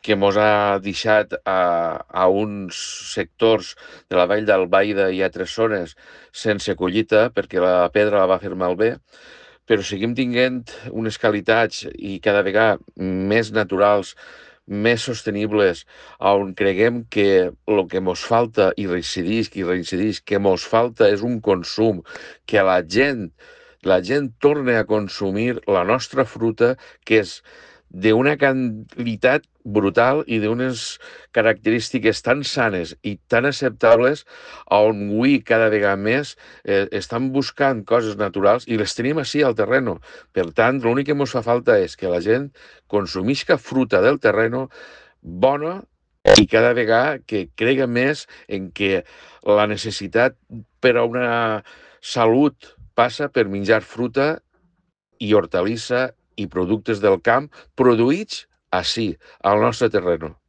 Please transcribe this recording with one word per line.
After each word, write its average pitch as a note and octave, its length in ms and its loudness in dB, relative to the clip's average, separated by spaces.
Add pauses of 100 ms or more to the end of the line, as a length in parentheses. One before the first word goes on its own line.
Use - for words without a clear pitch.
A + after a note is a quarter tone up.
que G#2+ 140 0
mos G2 240 2
ha G#2 400 2
deixat G#2 540 0 (100)
a, F2 640 0
a F#2 200 0
uns G2+ 500 -2 (340)
sectors G#2 600 0 (340)
de F#2 80 -2
la F2+ 140 4
vall G#2+ 180 0
d'Albaida G2 640 2
i F#2 100 -4
altres F#2 320 -6
zones G#2 420 -4 (360)
sense G#2 440 -4
collita, A2 600 0
perquè F#2+ 240 -4
la F2+ 320 2
pedra G#2 300 2
la F#2 80 2
va F#2 100 2
fer F#2+ 160 -10
malbé, F#2 380 -2 (760)
però G2+ 180 2
seguim A2 300 -4
tinguent B2+ 480 -2 (260)
unes A2+ 300 -6
qualitats A2 720 0
i G2 320 -10
cada G2+ 180 2
vegada G2+ 380 2 (160)
més G2 560 -2
naturals, G2+ 640 0 (500)
més A2 360 -2
sostenibles, G#2 840 -2 (340)
on G2 360 0
creguem A2 560 0
que F#2+ 400 2 (160)
lo G2+ 240 2
que F#2 100 -4
mos F#2 240 -4
falta, A2+ 540 2
i G2+ 80 -6
reincidisc, F#2 720 -4
i F#2 80 -4
reincidisc, F#2 580 -4
que G2+ 140 -2
mos G2 280 0
falta A2+ 440 2
és G#2 160 -2
un A#2+ 180 -4
consum, G2 600 -2 (420)
que G#2 180 2
la F#2 180 2
gent, G#2+ 500 -2 (500)
la F#2+ 200 4
gent C3+ 360 -2
torne C#3 400 2
a G#2+ 80 -2
consumir G#2 800 -4
la F#2+ 180 2
nostra B2+ 400 -2
fruta, A#2 520 -2 (280)
que A2 200 4
és - 160 -14 (500)
d'una A2+ 480 2
qualitat B2+ 1080 -2 (180)
brutal A2+ 680 2
i A2+ 100 0
d'unes A#2 580 -4 (380)
característiques A2 840 0
tan C3+ 240 0
sanes F#2+ 560 -2
i G#2 140 -8 (120)
tan B2 200 0
acceptables, B2 760 2 (460)
on G#2+ 400 4
avui B2+ 340 2
cada A2+ 240 2
vegada G2+ 300 2
més, A#2+ 380 -2 (280)
eh, G2 280 0
estan A#2 420 -4
buscant C3+ 500 -2
coses A2+ 320 0
naturals G2+ 520 0
i A2+ 100 -2
les G#2 160 -4
tenim D3 240 -4
ací C#3 240 -2
al A#2+ 160 0
terreno. A2 400 -2 (340)
Per F2 220 -4
tant, B2+ 260 2
l'únic B2+ 300 -2
que D3 80 -2
mos C#3 160 -4
fa A#2+ 80 -2
falta A#2 360 2
és F2+ 180 -2
que F#2+ 120 -6
la F2 120 0
gent B2 300 -2 (360)
consumisca G#2 720 -2
fruta B2 420 0
del C3 200 2
terreno, A2+ 480 0 (520)
bona, C#3+ 600 -2 (560)
i G#2 80 4
cada A#2 300 2
vegada B2 500 0
que G2 300 -6
crega C3 300 0
més B2+ 400 -2 (200)
en F#2+ 240 -8
que F#2+ 320 -2 (400)
la G#2 240 4
necessitat G#2 720 -2 (440)
per B2 160 4
a A#2+ 80 2
una A#2 600 -2 (360)
salut B2 760 0 (180)
passa B2 340 0
per A2 200 0
menjar G2+ 320 0
fruta C3 580 -4 (800)
i G#2 160 -2
hortalissa A2 760 0 (260)
i G2 120 -8
productes G2+ 560 -4
del G2 200 4
camp C3 240 2 (280)
produïts B2+ 680 2 (260)
ací, F#2 400 -4 (320)
al G#2 180 2
nostre A2+ 300 0
terreno. E2+ 460 -2 (120)